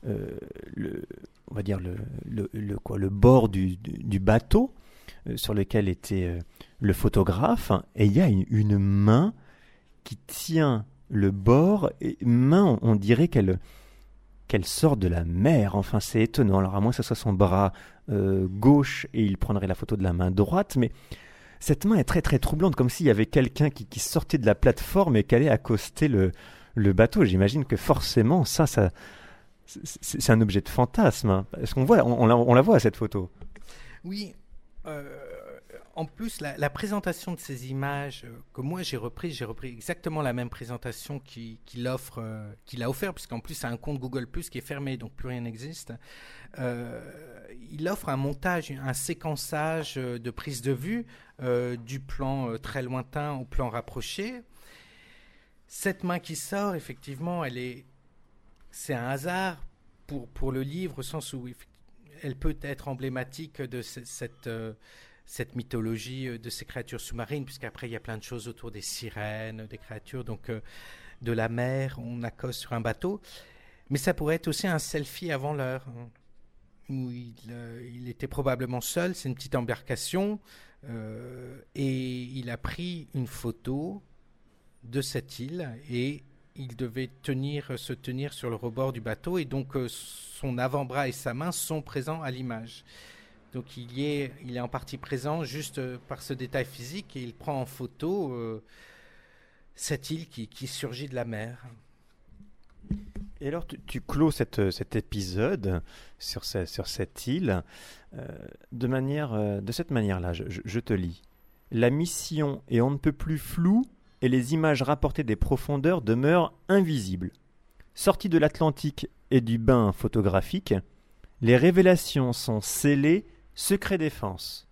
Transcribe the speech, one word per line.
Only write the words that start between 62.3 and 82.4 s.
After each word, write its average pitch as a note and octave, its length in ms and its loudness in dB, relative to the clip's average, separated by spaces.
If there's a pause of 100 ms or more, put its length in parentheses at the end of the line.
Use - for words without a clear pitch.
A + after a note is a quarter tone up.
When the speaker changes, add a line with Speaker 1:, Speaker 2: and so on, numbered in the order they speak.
Speaker 2:
peut D3+ 260 0
être C#3 240 -10
emblématique C3 720 -8
de B2 220 -10
ce, A#2+ 220 -16
cette, - 420 -14
euh, A2+ 280 -8 (520)
cette - 300 -10
mythologie, A#2 720 -6
euh, A#2 120 -8
de A2+ 100 -12
ces - 160 -12
créatures A#2+ 360 -12
sous-marines, B2 440 -8
puisqu'après, B2+ 440 -14
il A2+ 40 -10
y A2+ 40 -10
a G#2+ 40 -10
plein A#2 160 -10
de G#2+ 60 -14
choses A#2 260 -12
autour A#2 220 -14
des G#2 100 -16
sirènes, A2 840 -10
des G#2+ 120 -16
créatures, B2 460 -14
donc, A2+ 240 -12
euh, A2+ 120 -6 (600)
de A#2 120 -4
la A2+ 160 -2
mer, C3 500 -4
on A#2+ 240 -10
accoste A#2+ 380 -8
sur - 120 -12
un A#2 80 -4
bateau. C#3+ 400 -4 (720)
Mais C#3 80 0
ça - 160 0
pourrait D#3 220 -2
être E3 120 -4
aussi D#3 180 -4
un E3+ 120 0
selfie D3+ 520 -6
avant C#3+ 220 -4
l'heure, C3 360 -6
hein, A#2+ 200 -16 (800)
où C3 220 -6
il, A#2+ 240 -14 (160)
euh, A#2+ 440 -16
il B2 140 -14
était B2 180 -10
probablement B2+ 540 -4
seul, F3 340 -4
c'est - 140 -10
une - 60 -4
petite - 200 -12
embarcation, C#3 840 -4 (480)
euh, B2 720 -14 (140)
et B2+ 480 -4
il B2 260 -10